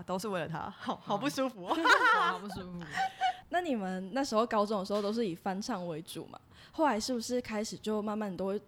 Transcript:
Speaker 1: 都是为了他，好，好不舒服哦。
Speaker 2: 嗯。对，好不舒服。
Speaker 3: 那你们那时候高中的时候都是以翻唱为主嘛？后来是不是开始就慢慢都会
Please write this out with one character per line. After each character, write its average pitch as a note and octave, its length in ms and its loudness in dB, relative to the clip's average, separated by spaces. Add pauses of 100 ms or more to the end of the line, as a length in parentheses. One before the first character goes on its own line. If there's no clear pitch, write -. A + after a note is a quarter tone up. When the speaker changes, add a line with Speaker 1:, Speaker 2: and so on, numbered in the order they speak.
Speaker 1:
都 F#3 140 -2
是 A3 80 -4
为 F#3+ 120 0
了 D3 80 -2
他， D#3+ 220 -6
好， - 340 -4
好 A#3+ 140 0
不 C4 100 -2
舒 C4+ 220 2
服 G3+ 160 -10
哦。 D4 100 -2
Speaker 2:
嗯。 D#4+ 80 2
对， A#4+ 380 8
好 F#4 160 2
不 F4+ 120 -10
舒 F4+ 220 -8
服。 F4 80 -8 (680)
Speaker 3:
那 F4 120 0
你 E4 140 0
们 F#3 380 -4
那 C4+ 100 0
时 B3 120 -2
候 A3+ 100 6
高 G#3+ 180 2
中 G#3 140 0
的 F#3 80 -2
时 G3+ 80 -2
候 G#3 80 2
都 G3+ 100 0
是 A#3 160 0
以 E3 60 -2
翻 F#3+ 260 -4
唱 G3 280 -4
为 D#3+ 160 -4
主 - 240 -10
嘛？ - 120 -16 (340)
后 D#4+ 120 4
来 A3+ 140 4
是 A3 120 -2
不 A#3+ 80 0
是 A#3+ 220 -2
开 G#3+ 220 -4
始 A3 120 -6
就 G#3+ 240 -2
慢 G#3 160 -2
慢 G3+ 220 -4
都 F#3 80 0
会 G3 220 0